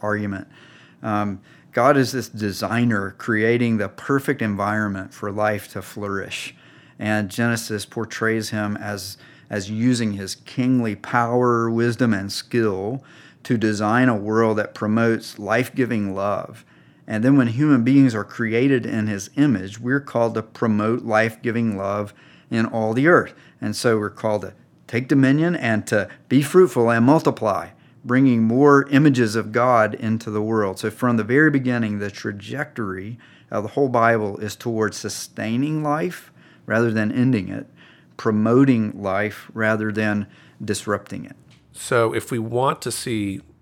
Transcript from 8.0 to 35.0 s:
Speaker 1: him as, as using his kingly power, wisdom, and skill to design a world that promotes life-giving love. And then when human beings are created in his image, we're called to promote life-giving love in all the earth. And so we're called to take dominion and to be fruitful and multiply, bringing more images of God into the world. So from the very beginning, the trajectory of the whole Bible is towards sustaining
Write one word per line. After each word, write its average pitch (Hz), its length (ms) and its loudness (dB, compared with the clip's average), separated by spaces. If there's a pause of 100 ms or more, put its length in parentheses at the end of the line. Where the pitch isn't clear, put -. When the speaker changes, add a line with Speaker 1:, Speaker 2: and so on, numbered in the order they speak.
Speaker 1:
him 104 280 -4
as, 101 400 -10 (320)
as 101 200 -6
using 113 440 0
his 98 220 -10
kingly 123 600 -2
power, 120 720 0
wisdom, 117 440 2
and 98 180 -4
skill 110 720 -4 (400)
to 123 140 0
design 110 520 2
a 117 60 2
world 107 420 2
that 104 160 -4
promotes 113 640 0
life-giving 107 800 -2
love. 101 500 -6 (400)
And 110 160 -4
then 135 140 4
when 127 120 4
human 127 360 2
beings 131 320 4
are 104 80 -4
created 120 600 0
in 110 220 -2
his 101 280 -6
image, 104 420 0
we're 123 220 -2
called 117 360 -2
to 110 60 -4
promote 110 640 -2
life-giving 113 720 0
love 101 380 -4 (360)
in 117 160 0
all 110 280 -2
the 135 140 2
earth. 147 260 4 (260)
And 107 160 -6
so 113 220 2
we're 104 120 -2
called 107 340 -2
to 95 100 -12 (340)
take 123 220 -2
dominion 147 440 4
and 113 340 -2
to 101 200 0 (220)
be 131 120 4
fruitful 139 480 4
and 117 160 4
multiply, 113 640 2 (360)
bringing 123 380 4
more 139 440 6
images 131 480 4
of 110 160 -4
God 117 440 2
into 110 360 -4
the 107 100 -2
world. 107 380 -2
So 110 100 -4
from 120 280 0
the 104 80 0
very 143 240 4
beginning, 123 500 0
the 101 100 -6
trajectory 101 1080 -10 (340)
of 107 120 -4
the 104 60 -8
whole 139 200 0
Bible 113 480 2
is 104 180 -10
towards 110 400 -2
sustaining 127 880 -6